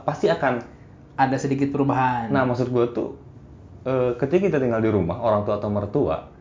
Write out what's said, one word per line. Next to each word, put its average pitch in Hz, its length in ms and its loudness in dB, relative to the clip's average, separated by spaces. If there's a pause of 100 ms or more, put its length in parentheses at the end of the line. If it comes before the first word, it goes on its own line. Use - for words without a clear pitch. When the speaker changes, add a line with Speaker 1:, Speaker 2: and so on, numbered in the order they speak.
Speaker 1:
pasti - 260 0
akan 135 260 0 (600)
Speaker 2:
Ada 135 240 2
sedikit 139 320 0
perubahan. 127 580 0
Speaker 1:
Nah, 135 140 2
maksud 123 260 0
gua 120 200 2
tuh, - 280 -6 (680)
eh, 127 340 0
ketika 175 320 2
kita 151 100 0
tinggal 117 220 2
di 110 80 4
rumah, 98 300 2
orang 107 260 2
tua 104 120 0
atau 107 120 -4
mertua, 101 720 -2